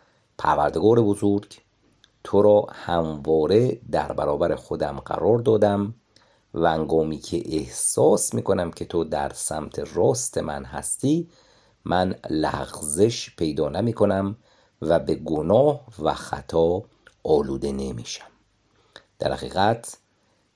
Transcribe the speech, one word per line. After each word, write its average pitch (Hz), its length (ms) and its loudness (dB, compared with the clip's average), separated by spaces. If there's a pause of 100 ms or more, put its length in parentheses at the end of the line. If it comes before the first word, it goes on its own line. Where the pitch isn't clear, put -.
(380)
پروردگار 78 640 4
بزرگ، 101 580 0 (640)
تو 101 180 2
را 104 300 8
همواره 80 1080 0 (100)
در 73 220 -2
برابر 73 420 0
خودم 76 460 -6
قرار 110 380 0
دادم 104 560 2 (600)
و 82 160 2
هنگامی 78 480 0
که - 380 -6
احساس - 800 0
می‌کنم 95 360 -2
که - 140 -10
تو 82 200 -2
در 73 300 -4
سمت 76 600 -8
راست 123 420 0
من 73 260 -6
هستی، - 640 -2 (560)
من 92 300 0 (160)
لغزش 78 1040 -2
پیدا 76 320 -2
نمی‌کنم 101 680 0 (460)
و 80 160 2
به 78 160 -2
گناه 85 720 2 (140)
و 78 160 0
خطا 82 680 0 (420)
آلوده 69 480 0
نمی‌شم. 64 540 -10 (920)
در 71 140 -2
حقیقت 92 680 -2 (580)